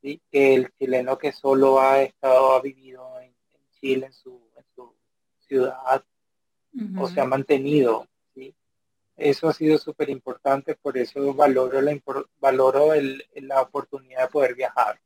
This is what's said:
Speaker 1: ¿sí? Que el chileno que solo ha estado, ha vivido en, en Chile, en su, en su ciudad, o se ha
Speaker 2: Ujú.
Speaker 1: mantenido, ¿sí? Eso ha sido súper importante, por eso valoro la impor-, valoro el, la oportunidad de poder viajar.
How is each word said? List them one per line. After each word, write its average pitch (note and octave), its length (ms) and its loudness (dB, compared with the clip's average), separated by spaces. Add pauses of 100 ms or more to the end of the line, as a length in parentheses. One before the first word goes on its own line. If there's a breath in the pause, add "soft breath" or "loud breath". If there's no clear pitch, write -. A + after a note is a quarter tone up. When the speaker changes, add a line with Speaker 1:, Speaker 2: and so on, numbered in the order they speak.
Speaker 1:
¿sí? C#3+ 280 -14
Que C#3 240 4
el B2+ 200 0
chileno C3 440 -4
que D3 140 -6
solo C3+ 480 2
ha C3+ 220 4
estado, C3 520 2
ha C3 80 2
vivido B2+ 580 -16
en, B2+ 140 -20 (180)
en - 200 -20
Chile, C3 340 -4
en C3+ 60 -20
su, A#2+ 440 -20
en C3 80 -20 (100)
su B2 220 -20 (440)
ciudad, C3 640 -2 (920)
o C3+ 140 -6
se C#3+ 120 -6
ha C3 40 0
Speaker 2:
Ujú. B2+ 60 -4
Speaker 1:
mantenido, C3+ 800 0 (260)
¿sí? - 200 -20 (640)
Eso D3+ 320 0
ha D#3 60 0
sido D#3 240 2
súper D3 320 -6
importante, C3+ 680 -6
por C3+ 220 -8
eso C#3 360 -4
valoro C3 480 2
la C#3+ 100 0
impor-, C#3 360 -10 (120)
valoro C3+ 540 4
el, C3+ 300 -4 (120)
la C3+ 260 -2
oportunidad C3 600 -8
de B2+ 60 -2
poder C3 280 0
viajar. B2 500 -4